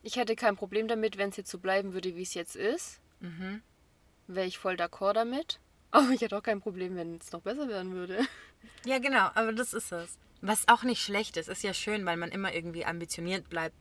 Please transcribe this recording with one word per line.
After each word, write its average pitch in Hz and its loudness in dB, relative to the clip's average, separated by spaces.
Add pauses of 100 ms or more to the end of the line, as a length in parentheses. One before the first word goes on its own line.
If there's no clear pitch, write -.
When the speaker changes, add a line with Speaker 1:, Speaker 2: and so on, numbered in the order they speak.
Speaker 1:
Ich 220 -6
hätte 226 2
kein 208 2
Problem 208 -2
damit, 220 0
wenn's 202 0
jetzt 196 -10
so 185 -8
bleiben 190 2
würde, 180 -4
wie 180 -6
es 185 -6
jetzt 170 -6
ist. 220 -2 (200)
Speaker 2:
Mhm. 185 -8 (640)
Speaker 1:
Wär 185 -2
ich 185 -4
voll 185 0
d'accord 180 0
damit. 240 0 (300)
Aber 277 8
ich 262 4
hätte 208 0
auch 208 -2
kein 208 0
Problem, 185 -4
wenn 170 -4
es - -14
noch 170 -8
besser 262 -4
werden 190 -4
würde. 185 -4 (640)
Speaker 2:
Ja, 262 2
genau, 247 4
aber 220 2
das 233 -2
ist - -6
es. 170 -8 (220)
Was 214 4
auch 233 10
nicht 240 0
schlecht 202 -2
ist, 160 -4
ist 185 -6
ja 196 -2
schön, 214 -2
weil 170 0
man 170 -4
immer 196 -4
irgendwie 170 -4
ambitioniert 170 -4
bleibt 165 -4